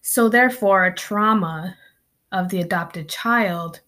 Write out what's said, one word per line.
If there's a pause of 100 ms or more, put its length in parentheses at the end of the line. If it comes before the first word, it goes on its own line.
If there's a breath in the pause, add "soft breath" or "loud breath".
So
therefore,
a
trauma (540 soft breath)
of
the
adopted
child